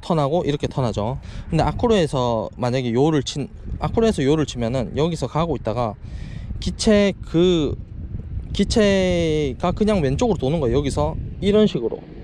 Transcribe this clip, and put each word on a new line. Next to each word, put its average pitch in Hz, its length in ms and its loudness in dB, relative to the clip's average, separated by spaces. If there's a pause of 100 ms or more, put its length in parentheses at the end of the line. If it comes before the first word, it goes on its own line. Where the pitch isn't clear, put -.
턴하고 160 420 0
이렇게 143 240 -2
턴하죠. 113 520 -2 (300)
근데 - 140 2
아크로에서 139 920 2
만약에 123 360 0
요를 143 300 4
친, 135 240 -6 (320)
아크로에서 220 440 2
요를 147 220 4
치면은 120 520 -2
여기서 151 300 0
가고 160 280 -2
있다가 113 400 -2 (640)
기체 202 540 2 (100)
그, 165 520 2 (800)
기체가 180 1160 2
그냥 202 300 2
왼쪽으로 151 360 2
도는 147 220 0
거예요. 123 180 2
여기서 147 380 0 (260)
이런 208 260 6
식으로. - 320 -4 (240)